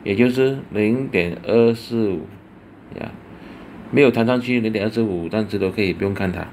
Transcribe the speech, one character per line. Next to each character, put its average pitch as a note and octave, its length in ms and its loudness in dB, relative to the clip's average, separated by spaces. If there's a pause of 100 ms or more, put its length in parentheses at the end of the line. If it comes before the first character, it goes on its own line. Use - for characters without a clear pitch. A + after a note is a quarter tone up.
也 G2+ 120 0
就 A#2+ 140 6
是 C3 300 0 (100)
零 A2 380 0
点 F2 360 0
二 A#2 300 4
四 A2+ 360 -4
五 D#2+ 180 -6 (720)
呀。 - 120 -10 (760)
没 C3 120 4
有 C3 100 8
弹 A2+ 140 2
上 B2 160 2
去 B2 180 0
零 A2 140 -2
点 G2+ 100 0
二 G#2+ 60 0
四 A2+ 120 -2
五， F2 280 -2
暂 G#2 200 -2
时 G#2 80 -4
都 F#2+ 140 0
可 G#2+ 100 -2
以 F#2 120 2
不 E2+ 100 -4
用 G2 100 0
看 F#2+ 160 -2
它。 E2+ 240 -6